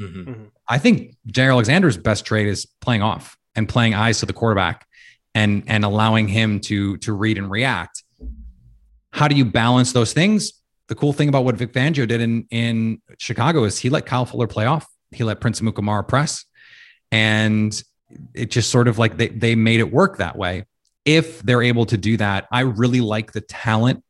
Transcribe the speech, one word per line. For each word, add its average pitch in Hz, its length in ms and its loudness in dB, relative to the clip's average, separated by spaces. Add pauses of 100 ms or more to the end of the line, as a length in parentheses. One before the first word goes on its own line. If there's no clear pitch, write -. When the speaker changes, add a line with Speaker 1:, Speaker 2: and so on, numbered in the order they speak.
Speaker 1:
Mm-hmm. 90 300 -14
Speaker 2:
Mm-hmm. 110 120 -16 (240)
Speaker 3:
I 120 120 0
think 214 360 2 (140)
Jaire 131 220 2
Alexander's 127 440 4
best 101 300 -2
trait 107 220 0
is 98 180 -4 (160)
playing 110 220 0
off - 340 -6 (160)
and 110 160 -2
playing 113 240 2
eyes 110 280 0
to - 40 -4
the - 80 -6
quarterback 104 540 -2 (480)
and, 104 320 2
and 107 180 0
allowing 110 420 2
him 107 340 0
to, 101 360 -4
to - 160 -6
read 104 240 -2
and 98 140 -8
react. 107 520 -4 (1080)
How 147 160 0
do 147 80 2
you 139 100 4
balance 123 480 2
those 117 180 2
things? 196 420 0 (340)
The 113 80 -8
cool 147 180 0
thing 147 160 0
about 135 160 2
what 123 100 2
Vic 117 180 -6
Fangio 135 340 0
did 117 140 0
in, 117 300 -2
in 113 500 -2 (160)
Chicago 131 460 0
is 101 160 0
he 127 100 -2
let 147 160 -2
Kyle 127 180 -2
Fuller 120 220 -4
play 110 220 -2
off. 151 180 -2 (240)
He - 140 -8
let 107 180 -4
Prince 113 180 -2
Amukamara 104 480 -2
press. 147 380 -2 (680)
And 107 720 2 (540)
it 113 160 -8
just 117 180 0
sort 127 180 4
of, 110 120 0
like, 113 180 2
they, 113 120 0
they 113 260 0
made 113 240 4
it 107 120 0
work 190 260 2
that 85 200 -4
way. 90 280 -6 (380)
If 156 380 2
they're 120 220 2
able 117 240 2
to 117 100 0
do 104 200 0
that, 101 340 -2
I 123 80 0
really 123 420 0
like 110 300 -4
the 104 100 -10
talent 113 680 -2